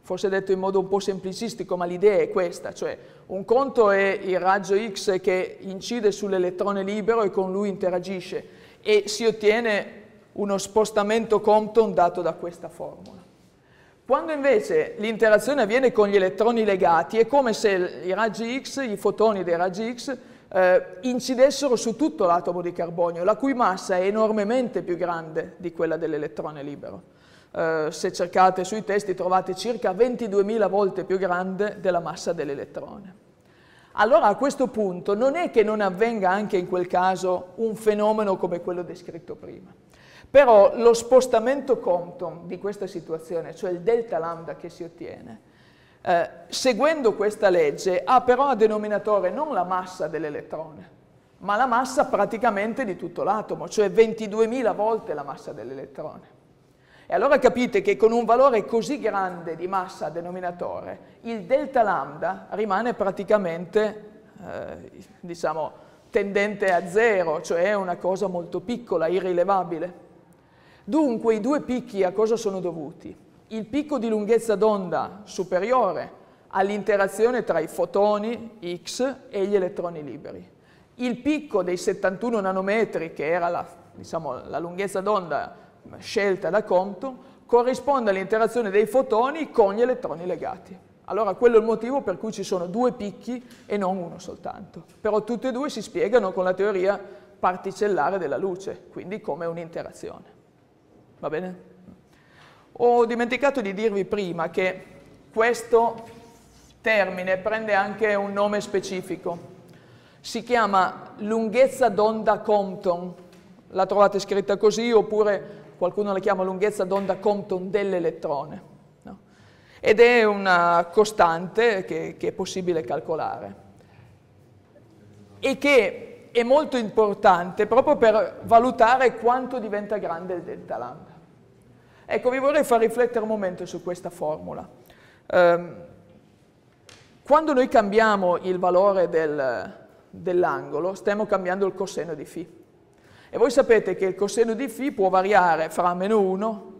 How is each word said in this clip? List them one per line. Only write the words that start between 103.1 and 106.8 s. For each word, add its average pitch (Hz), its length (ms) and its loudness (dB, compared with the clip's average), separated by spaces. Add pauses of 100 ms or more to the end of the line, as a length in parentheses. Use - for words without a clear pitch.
di 196 120 -4
dirvi 202 320 -2
prima 170 460 -4
che 185 340 -4 (480)
questo 233 720 2 (800)